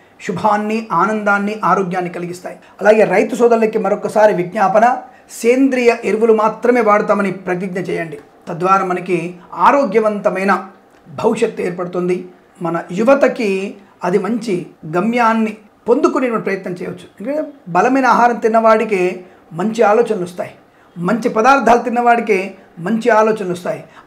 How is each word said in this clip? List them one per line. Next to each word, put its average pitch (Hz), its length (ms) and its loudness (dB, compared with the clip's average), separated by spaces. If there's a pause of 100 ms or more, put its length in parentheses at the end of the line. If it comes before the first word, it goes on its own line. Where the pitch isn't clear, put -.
(280)
శుభాన్ని, 214 640 -2
ఆనందాన్ని, 202 720 0
ఆరోగ్యాన్ని 180 480 -2
కలిగిస్తాయి. 175 480 -12 (220)
అలాగే 214 220 6
రైతు 220 320 2
సోదరులకి 226 440 2
మరొకసారి 202 540 2
విజ్ఞాపన, 208 640 2 (440)
సేంద్రియ 247 540 2 (100)
ఎరువులు 214 280 2
మాత్రమే 220 480 2
వాడతామని 208 500 2
ప్రతిజ్ఞ 180 480 -6
చేయండి. 170 380 -6 (300)
తద్వారా 185 380 2
మనకి 175 500 -4 (180)
ఆరోగ్యవంతమైన 202 1120 2 (560)
భవిష్యత్తు 226 380 -2
ఏర్పడుతుంది. 180 680 -4 (340)
మన 165 200 -4 (100)
యువతకి 220 840 0 (280)
అది 180 160 0
మంచి 202 460 -4 (300)
గమ్యాన్ని 220 600 0 (320)
పొందుకునేటువంటి 254 540 0
ప్రయత్నం 190 300 -6
చేయవచ్చు. - 320 -12 (160)
ఎందుకంటే 294 280 -6 (200)
బలమైన 247 360 2
ఆహారం 233 300 4
తిన్నవాడికే 220 880 0 (300)
మంచి 220 280 -2
ఆలోచనలు 214 420 2
వస్తాయి, - 280 -10 (460)
మంచి 214 320 -2
పదార్థాలు 240 500 2
తిన్నవాడికే 226 720 0 (260)
మంచి 220 300 -2
ఆలోచనలు 214 420 2
వస్తాయి. 170 320 -8 (240)